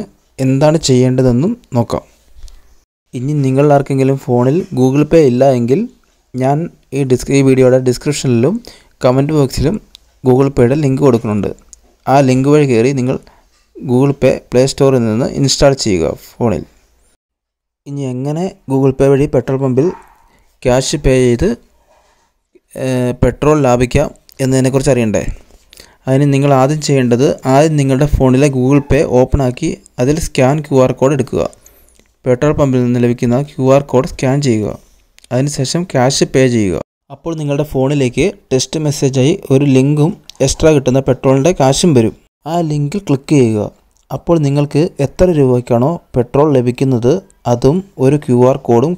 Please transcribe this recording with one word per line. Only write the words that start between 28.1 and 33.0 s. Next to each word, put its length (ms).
ഫോണിലെ 400
Google 340
Pay 140
ഓപ്പൺ 280
ആക്കി 220
അതിൽ 220
സ്കാൻ 400
ക്യു 200
ആർ 160
കോഡ് 160
എടുക്കുക. 260
പെട്രോൾ 360
പമ്പിൽ 240
നിന്ന് 200